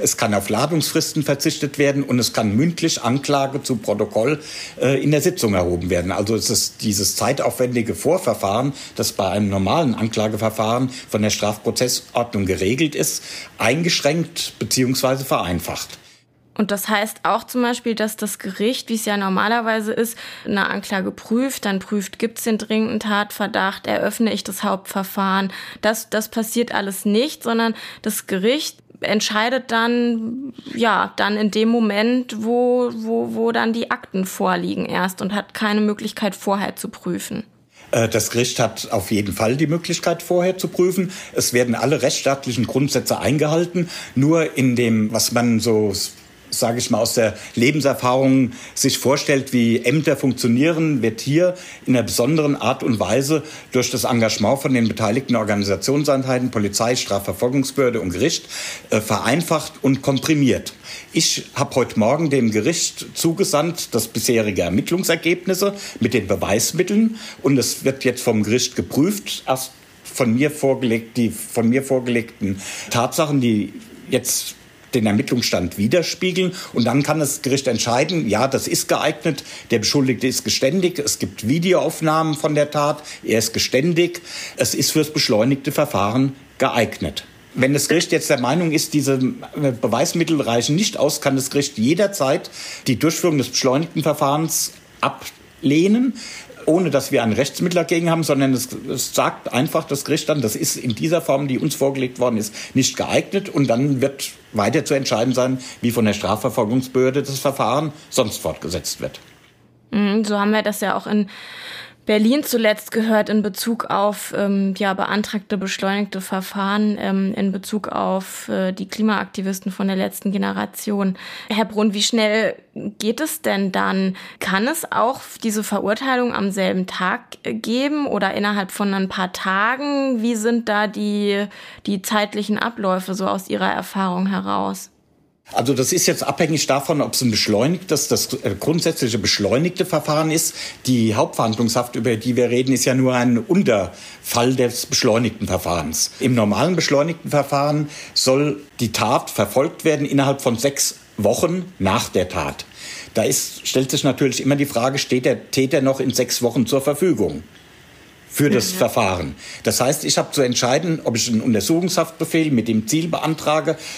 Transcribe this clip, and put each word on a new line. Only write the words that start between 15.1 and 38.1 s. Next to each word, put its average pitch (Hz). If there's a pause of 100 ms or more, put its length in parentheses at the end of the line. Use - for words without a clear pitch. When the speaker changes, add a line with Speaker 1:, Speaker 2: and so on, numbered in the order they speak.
Speaker 1:
vereinfacht. 90 (560)
Speaker 2:
Und 202
das 196
heißt 214
auch 208
zum 247
Beispiel, 240
dass 214
das 208
Gericht, 208
wie 226
es 220
ja 208
normalerweise 214
ist, 226 (260)
eine 202
Anklage 196
prüft, 254
dann 196
prüft, 196
gibt's 226
den 220
dringenden 220
Tatverdacht, 208
eröffne 208
ich 208
das 202
Hauptverfahren. 190 (300)
Das, 220
das 220
passiert 233
alles 196
nicht, 220
sondern 226 (260)
das -
Gericht 226 (240)
entscheidet 220
dann, 240 (220)
ja, 202
dann 202
in 214
dem 214
Moment, 226
wo, 247
wo, 226
wo 226
dann 226
die 226
Akten 190
vorliegen 185
erst 185
und 196
hat -
keine 214
Möglichkeit, 208
vorher 196
zu -
prüfen. - (480)
Speaker 1:
Äh, 117
das 110